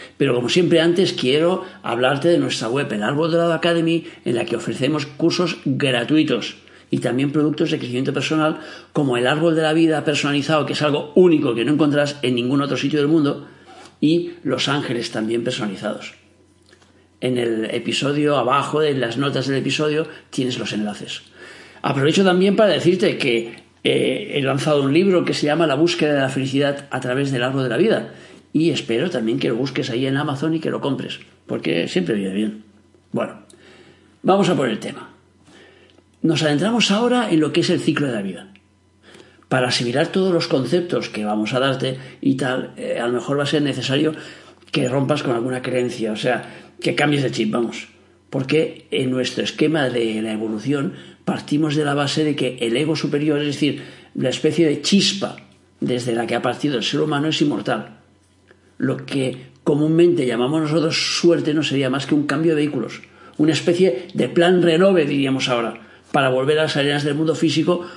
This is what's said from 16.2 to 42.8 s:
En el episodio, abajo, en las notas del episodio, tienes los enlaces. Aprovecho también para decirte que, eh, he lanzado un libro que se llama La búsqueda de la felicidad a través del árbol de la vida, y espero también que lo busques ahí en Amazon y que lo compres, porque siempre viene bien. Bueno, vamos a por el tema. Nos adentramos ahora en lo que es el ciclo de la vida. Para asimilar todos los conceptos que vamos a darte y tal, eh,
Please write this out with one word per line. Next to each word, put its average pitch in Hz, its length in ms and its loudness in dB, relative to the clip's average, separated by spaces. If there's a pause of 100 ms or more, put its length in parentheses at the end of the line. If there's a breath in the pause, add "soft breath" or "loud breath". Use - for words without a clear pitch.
En 131 160 -2
el 113 300 -2
episodio, 143 720 0
abajo, 135 440 0
en 143 200 0
las 117 160 -4
notas 135 280 -2
del 135 120 0
episodio, 151 480 -2 (240 loud breath)
tienes 123 280 -4
los 107 140 -6
enlaces. 104 480 -6 (600 loud breath)
Aprovecho 156 420 2
también 185 320 4
para 214 160 6
decirte 170 460 2
que, 117 380 -2 (280)
eh, 131 540 0
he 139 40 0
lanzado 135 400 0
un 139 120 2
libro 175 320 4
que 151 80 -2
se 147 100 -2
llama 151 220 2
La 143 80 2
búsqueda 156 400 2
de 139 60 2
la 131 100 0
felicidad 139 600 -2
a 131 100 -4
través 135 300 -2
del 127 120 -2
árbol 135 220 -2
de 127 40 -2
la 113 80 -2
vida, 156 380 2 (360 loud breath)
y 160 200 2
espero 127 400 -2
también 117 280 -2
que 135 100 -2
lo 123 80 -2
busques 135 340 -4
ahí 123 160 -2
en 135 100 0
Amazon 151 380 -2
y 165 40 -2
que 151 120 -4
lo 113 100 -4
compres, 135 400 -6 (260)
porque - 400 -2
siempre 175 280 0
viene 95 200 -4
bien. 107 300 -4 (480)
Bueno, 107 300 -6 (800 loud breath)
vamos 190 260 4
a - 80 2
por 127 140 0
el 104 80 -6
tema. - 320 -12 (1120 loud breath)
Nos 160 200 2
adentramos 165 480 2
ahora 240 400 2
en 160 100 4
lo 147 120 0
que 170 80 2
es 165 80 0
el 175 100 2
ciclo 143 280 0
de 123 80 -4
la 104 80 -6
vida. 95 300 -12 (960 loud breath)
Para 127 180 2
asimilar 127 400 0
todos 190 240 0
los 165 160 0
conceptos 139 600 -2
que 107 160 -6
vamos 107 260 -2
a 127 80 0
darte 131 380 -2 (240 loud breath)
y 139 140 2
tal, 131 420 -4
eh, - 200 -6